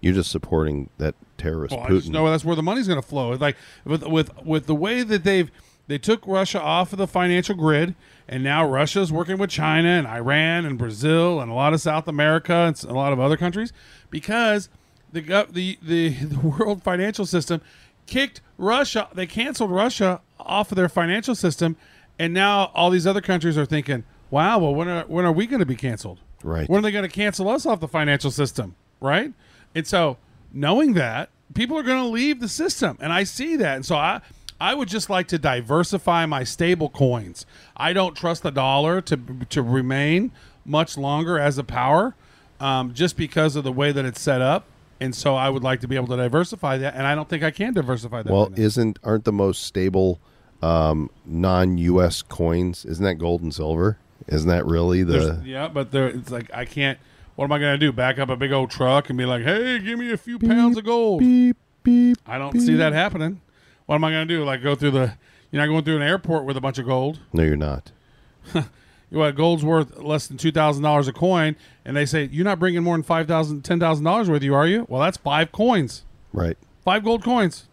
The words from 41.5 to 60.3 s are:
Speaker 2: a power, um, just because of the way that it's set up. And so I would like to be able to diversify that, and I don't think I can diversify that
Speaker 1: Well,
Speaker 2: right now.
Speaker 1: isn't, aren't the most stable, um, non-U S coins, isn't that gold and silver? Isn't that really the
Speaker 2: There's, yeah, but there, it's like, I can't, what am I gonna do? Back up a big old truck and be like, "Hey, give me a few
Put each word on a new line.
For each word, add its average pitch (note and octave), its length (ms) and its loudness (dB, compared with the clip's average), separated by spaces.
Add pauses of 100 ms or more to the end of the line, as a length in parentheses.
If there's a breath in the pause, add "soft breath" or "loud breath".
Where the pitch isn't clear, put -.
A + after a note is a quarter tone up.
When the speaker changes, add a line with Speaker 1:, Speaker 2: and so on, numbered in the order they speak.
Speaker 2:
a C#3 80 -6
power, D3 500 2 (460 soft breath)
um, C3 320 -2
just D3+ 240 -2
because D#3 400 0
of D3 80 -6
the C3 80 -4
way C#3+ 200 0
that C#3 120 -2
it's B2 160 -6
set C3 220 0
up. D3 240 0 (360)
And B2+ 120 -4
so C#3 200 0
I C3 140 0
would C3+ 140 -2
like C3 180 -2
to B2 80 -8
be C3+ 80 -2
able B2+ 120 -4
to B2 100 -2
diversify C#3 580 0
that, C3+ 180 -4
and C3+ 120 -4
I C#3+ 80 2
don't D3+ 120 -4
think D#3 160 -4
I D#3+ 80 0
can G#3 220 -4
diversify A#2+ 500 -4
that G#2 80 -4
Speaker 1:
Well, G2 180 4
Speaker 2:
right F#2+ 100 -8
now. A2 60 2
Speaker 1:
isn't, A2 380 2
aren't A2 220 0
the G#2+ 80 2
most G2 300 0
stable, F#2 580 0 (400 soft breath)
um, D#2 480 2 (160)
non-U F2+ 800 2
S F2 180 0
coins, E2+ 640 -2
isn't D#2+ 200 -6
that F#2+ 100 2
gold E2+ 280 -2
and D#2+ 120 -6
silver? E2 420 0 (320)
Isn't D#2 220 2
that F2 160 2
really E2+ 380 2
the E2+ 140 0
Speaker 2:
There's, D#2+ 280 -2
yeah, C#3 220 -8
but C#3+ 220 -6
there, C3+ 180 0
it's A#2+ 220 -8
like, A#2+ 220 -10
I B2 140 -8
can't, C#3 320 -2 (380 soft breath)
what C#3 100 -2
am C#3+ 60 0
I D3 60 0
gonna C#3+ 200 2
do? D3 140 4
Back B2+ 260 0
up C3+ 100 -2
a B2+ 80 -2
big C3+ 160 -2
old C3 180 0
truck C3+ 380 2
and B2+ 80 -4
be B2 80 -2
like, B2 180 -2
"Hey, A3+ 360 0
give A3 200 -6
me A#3+ 140 -4
a A3 60 -4
few A#3+ 200 -10